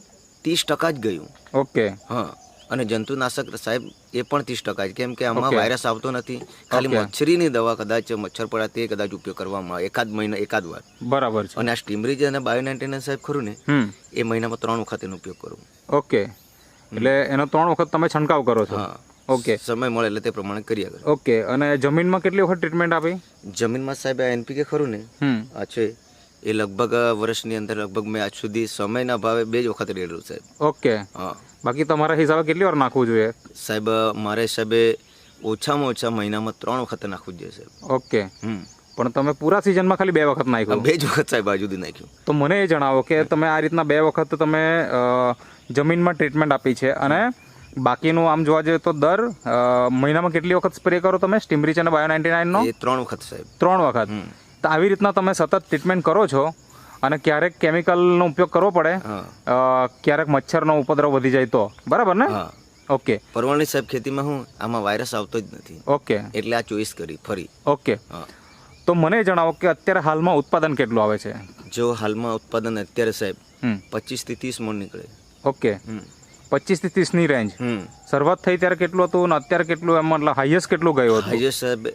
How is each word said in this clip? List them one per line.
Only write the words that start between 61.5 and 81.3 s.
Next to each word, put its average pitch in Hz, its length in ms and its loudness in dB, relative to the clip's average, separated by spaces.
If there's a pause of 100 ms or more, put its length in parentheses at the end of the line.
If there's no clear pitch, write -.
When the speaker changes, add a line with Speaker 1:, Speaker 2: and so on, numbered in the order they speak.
Speaker 2:
બરાબર 185 280 2
ને? 233 100 4
Speaker 1:
હા. 202 260 -4 (380)
Speaker 2:
ઓકે. 127 320 0 (120)
Speaker 1:
પરવળની 139 320 2
સાહેબ 135 200 -2
ખેતીમાં 135 400 -4
હું 143 220 -4 (120)
આમાં 113 240 -4
વાયરસ 110 320 -2
આવતો 110 240 -4
જ 104 40 -6
નથી. - 440 -18
Speaker 2:
ઓકે. 131 320 0 (140)
Speaker 1:
એટલે 110 220 -4
આ 117 60 0
ચોઈસ 107 320 -6
કરી 80 240 -12 (100)
ફરી. 95 220 -6 (160)
Speaker 2:
ઓકે. 139 280 0
Speaker 1:
હા. 85 320 -10 (600)
Speaker 2:
તો 175 80 4
મને 170 260 4
એ 220 40 0
જણાવો 175 280 2
કે 165 160 -2
અત્યારે 185 320 2
હાલમાં 160 360 2
ઉત્પાદન 156 380 2
કેટલું 113 300 2
આવે 107 140 2
છે? - 160 -10 (400)
Speaker 1:
જો 120 200 0
હાલમાં 110 420 -2
ઉત્પાદન 113 440 -4
અત્યારે 110 320 -2
સાહેબ 98 240 -4 (280)
Speaker 2:
હમ. 113 140 0 (140)
Speaker 1:
પચીસ 113 340 -8
થી 120 100 -8
ત્રીસ 123 260 -8
મણની 107 180 -6
નીકળે. 92 240 -12 (420)
Speaker 2:
ઓકે. 131 280 0
Speaker 1:
હમ. 107 260 -10 (500)
Speaker 2:
પચીસ 156 320 0
થી 196 60 -6
ત્રીસ 175 260 0
ની 170 140 4
રેન્જ. 117 240 0 (100)
Speaker 1:
હમ. 120 180 -2 (320)
Speaker 2:
શરૂઆત 147 320 2
થઈ 180 140 2
ત્યારે 180 180 2
કેટલું 180 320 0
હતું 180 160 2
અને 175 120 2
અત્યારે 170 280 0
કેટલું, 165 340 0
એમ 156 80 2
મતલબ 151 300 2
હાઈએસ્ટ 147 340 2
કેટલું 165 260 2
ગયું 117 220 6
હતું? 98 120 0
Speaker 1:
હાઈએસ્ટ 123 300 0